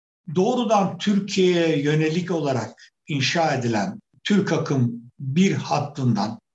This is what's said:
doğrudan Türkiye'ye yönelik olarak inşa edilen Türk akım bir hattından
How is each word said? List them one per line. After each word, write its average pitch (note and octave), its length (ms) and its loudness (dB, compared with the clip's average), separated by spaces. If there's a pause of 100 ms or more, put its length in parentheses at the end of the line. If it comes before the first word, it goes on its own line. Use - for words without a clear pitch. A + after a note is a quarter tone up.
(340)
doğrudan G#3+ 640 2
Türkiye'ye F3 840 2
yönelik D#3 480 0
olarak C#3 640 -4 (160)
inşa D3+ 460 0
edilen A2 460 -2 (240)
Türk F#3+ 280 2
akım C#3 500 0 (160)
bir D3+ 340 2
hattından B2 880 -2 (140)